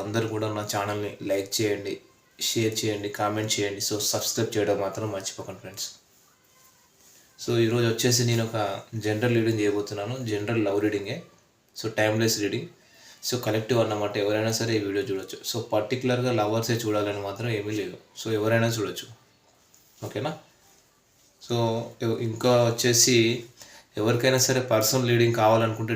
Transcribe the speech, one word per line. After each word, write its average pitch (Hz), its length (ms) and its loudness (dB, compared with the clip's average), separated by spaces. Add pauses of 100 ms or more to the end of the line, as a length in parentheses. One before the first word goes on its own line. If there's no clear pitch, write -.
అందరూ 110 320 -2
కూడా 107 140 -2 (100)
నా 104 40 -4 (120)
ఛానల్ని 104 360 -4 (200)
లైక్ 98 260 -2
చేయండి, 101 380 -2 (440)
షేర్ 110 420 0
చేయండి, 104 380 -4
కామెంట్ 107 360 0
చేయండి. 101 340 -2
So, 107 80 -2 (160)
సబ్స్క్రైబ్ 110 440 -2
చేయడం 101 280 2
మాత్రం 107 320 -6
మర్చిపోకండి 95 480 -10
ఫ్రెండ్స్. 98 240 -10 (1500)
So, - 120 -4 (140)
ఈరోజు 117 280 2
వచ్చేసి 120 380 2
నేను 113 180 2
ఒక 117 80 -4 (500)
జనరల్ 117 320 2
రీడింగ్ 110 240 2
చేయబోతున్నాను. 104 540 -2 (140)
జనరల్ 107 380 0
లవ్ 101 180 0
రీడింగే. 104 320 -4 (560)
So, 110 260 -6
టైమ్‌లెస్ 110 440 2
రీడింగ్. 107 240 -4 (580)
So, - 80 -2 (100)
కలెక్టివ్ 110 360 0
అన్నమాట. 104 320 -2 (100)
ఎవరైనా 107 340 2
సరే 117 200 -2
ఈ 101 100 0
వీడియో 98 220 0
చూడొచ్చు. 92 280 -6 (120)
So, - 80 -6 (140)
పర్టికులర్గా 123 680 0
లవర్సే 113 420 0
చూడాలని 104 460 -2
మాత్రం 110 200 -6 (120)
ఏమీ 104 180 -6
లేదు. 90 180 -6 (240)
So, - 60 -10 (140)
ఎవరైనా 113 360 4
చూడొచ్చు. 98 300 -6 (1000)
ఓకేనా? 127 260 -4 (1080)
So, 120 140 -4 (500)
ఎవ-, 110 220 0
ఇంకా 110 240 2 (160)
వచ్చేసి 120 480 4 (840)
ఎవరికైనా 120 460 4
సరే 127 140 2 (100)
పర్సనల్ 131 400 2
రీడింగ్ 117 280 4
కావాలనుకుంటే 113 560 2